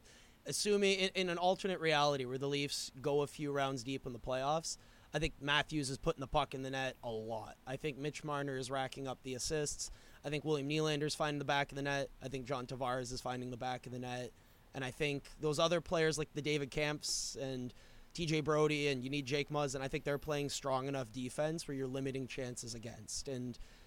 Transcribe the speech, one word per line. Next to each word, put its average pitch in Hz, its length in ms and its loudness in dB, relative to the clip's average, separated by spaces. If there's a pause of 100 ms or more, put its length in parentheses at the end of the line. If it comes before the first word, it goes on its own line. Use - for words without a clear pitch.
(460)
assuming 196 540 4
in, 190 160 4
in 185 140 2
an 170 80 0
alternate 185 420 2
reality 147 460 4
where 127 120 -4
the 139 100 0
Leafs 143 440 0 (100)
go 147 200 4
a 143 60 2
few 143 240 -4
rounds 135 320 0
deep 135 220 -4
in 127 80 -6
the 113 60 -8
playoffs, 135 580 0 (380)
I 151 40 2
think 156 200 0
Matthews 143 520 4
is - 60 -4
putting 160 240 0
the 127 60 -4
puck 143 280 2
in 131 80 -4
the 131 80 -4
net 131 320 -2
a 123 60 -4
lot. 110 460 -6 (120)
I 131 80 -4
think 147 240 -4
Mitch 147 240 -4
Marner 143 340 -2
is 131 140 -4
racking 135 360 -2
up 127 160 -6
the 127 120 -6
assists. 147 560 -2 (340)
I 147 40 -4
think 147 140 -2
William 147 240 2
Nylander's 151 460 2
finding 147 240 0
the 143 80 -2
back 143 260 2
of 131 40 -10
the 139 80 -4
net. 139 260 0 (140)
I 135 60 -6
think 131 180 -4
John 127 180 -2
Tavares 127 480 -2
is 123 80 -6
finding 123 300 -4
the 123 60 -8
back 127 280 -4
of 123 60 -8
the 123 80 -6
net. 123 320 -6 (420)
And 135 100 -4
I 127 60 -2
think 143 360 0 (140)
those 151 200 2
other 165 220 6
players 160 360 2
like 151 160 -4
the 151 80 -2
David 143 300 0
Kampfs - 680 0
and 131 320 -4 (440)
T 135 100 0
J 156 160 4
Brodie, 151 460 4
and 131 160 2
you 135 80 -2
need 143 160 0
Jake 143 220 0
Muzzin, 143 320 0
I 135 60 -2
think 143 160 -2
they're 143 140 2
playing 143 320 0
strong 131 380 0
enough 135 240 -2
defense 139 560 -2
where 139 100 -4
you're 135 100 -2
limiting 135 380 -2
chances 123 480 -6
against. 110 540 -8
And 123 320 -4 (280)